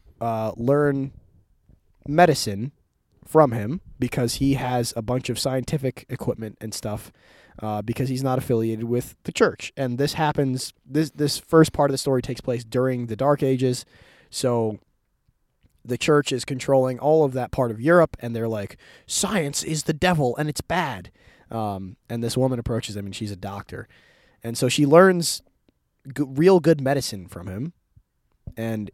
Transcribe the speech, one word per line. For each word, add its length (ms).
uh, 380
learn 540
medicine 640
from 280
him 280
because 360
he 200
has 400
a 60
bunch 280
of 100
scientific 720
equipment 500
and 140
stuff, 380
uh, 200
because 280
he's 140
not 140
affiliated 480
with 380
the 80
church. 460
And 200
this 160
happens, 600
this, 260
this 260
first 360
part 160
of 40
the 40
story 240
takes 200
place 220
during 420
the 100
Dark 280
Ages. 420
So 500
the 120
church 340
is 140
controlling 540
all 240
of 100
that 180
part 200
of 100
Europe, 380
and 160
they're 120
like, 300
"Science 560
is 200
the 100
devil, 440
and 120
it's 120
bad." 500
Um, 480
and 140
this 140
woman 220
approaches 360
him, 100
and 100
she's 160
a 40
doctor. 520
And 140
so 120
she 160
learns 560
g-, 100
real 340
good 220
medicine 460
from 200
him. 260
And 360